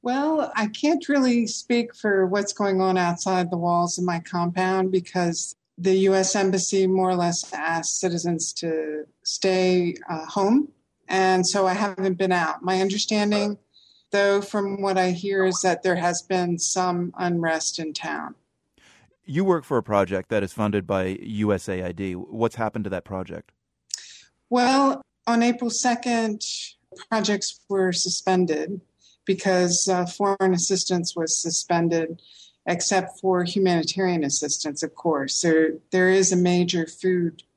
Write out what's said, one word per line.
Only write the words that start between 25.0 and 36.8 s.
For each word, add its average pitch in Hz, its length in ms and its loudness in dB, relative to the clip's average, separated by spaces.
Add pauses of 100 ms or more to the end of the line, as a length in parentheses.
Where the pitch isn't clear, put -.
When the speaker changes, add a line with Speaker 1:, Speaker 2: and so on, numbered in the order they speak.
Speaker 1:
on 233 160 2
April 240 280 0
second, 233 720 -2 (680)
projects 208 600 -2
were 190 240 2
suspended 180 880 0 (440)
because, 180 640 2
uh, 180 180 2
foreign 196 460 0
assistance 180 600 -2
was 160 260 -2
suspended, 165 800 -2 (460)
except 180 540 -2
for 185 240 2
humanitarian 175 800 0
assistance, 143 580 -4
of 156 140 -8
course. 139 460 -2
There, 160 320 4 (180)
there 185 180 4
is 190 220 4
a 185 40 2
major 180 500 2